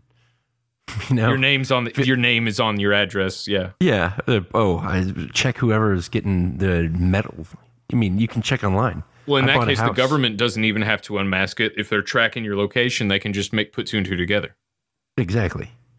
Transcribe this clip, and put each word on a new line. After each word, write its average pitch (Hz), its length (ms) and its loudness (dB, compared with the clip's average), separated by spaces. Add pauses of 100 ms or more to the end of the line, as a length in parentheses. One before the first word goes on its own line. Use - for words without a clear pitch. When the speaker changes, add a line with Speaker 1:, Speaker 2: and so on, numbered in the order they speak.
(480)
Speaker 1:
<laughs> - 640 -12
you 131 80 2
know? 113 120 2
Speaker 2:
Your 131 80 2
name's 135 340 2
on 127 120 2
the, 117 80 -4
Speaker 1:
Fi- 139 120 0
Speaker 2:
your 127 140 2
name 117 300 2
is 107 120 -2
on 107 200 0
your 101 140 2
address, 98 540 -2
yeah. 95 320 -2
Speaker 1:
Yeah. 101 340 2 (120)
Uh, 117 140 2 (160)
oh, 98 240 2
I 92 340 -2 (200)
check - 240 -2
whoever 110 360 2
is 90 160 -4
getting 92 480 -2
the 87 400 0
metal. 90 480 0 (480)
I - 20 0
mean, 101 220 2
you 113 100 2
can 117 140 -4
check 127 220 -2
online. 95 400 0 (240)
Speaker 2:
Well, 143 100 2
in 131 60 4
Speaker 1:
I 131 40 4
Speaker 2:
that 139 120 4
Speaker 1:
bought 117 80 2
a 147 40 2
Speaker 2:
case, 127 80 2
the 110 60 0
Speaker 1:
house. 113 120 0
Speaker 2:
government 127 400 2
doesn't 110 260 0
even 110 180 0
have 104 220 0
to 104 160 -6
unmask 95 400 0
it. 110 180 0
If 107 120 -4
they're 107 120 0
tracking 117 420 -2
your 101 120 -4
location, 110 540 0
they 98 100 2
can 104 140 -4
just 98 200 -4
make, 107 200 -2
put - 120 -6
two 117 120 -4
and 95 80 0
two 92 100 -4
together. 90 400 -2 (600)
Speaker 1:
Exactly. 104 520 -2 (300)